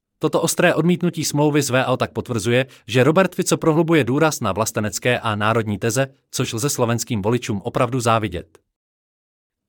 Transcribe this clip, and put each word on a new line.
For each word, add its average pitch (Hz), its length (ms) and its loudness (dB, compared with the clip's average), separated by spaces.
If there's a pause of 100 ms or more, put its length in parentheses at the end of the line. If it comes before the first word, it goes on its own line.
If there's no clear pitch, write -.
(200)
Toto 151 220 0
ostré 170 340 2
odmítnutí 165 500 0
smlouvy 147 360 2
s 139 80 -2
V 127 140 2
A - 20 -2
O 127 120 0
tak 117 140 -2
potvrzuje, 117 540 -2 (220)
že 120 160 4
Robert 180 320 2
Fico 175 220 0
prohlubuje 160 460 2
důraz 147 360 0
na 107 120 -2
vlastenecké 107 680 -2
a 110 160 -2
národní 107 420 0
teze, 123 300 0 (240)
což - 220 -4
lze 117 160 -2
slovenským 113 520 -2
voličům 113 420 -2
opravdu 123 360 -2
závidět. 110 600 -2 (1080)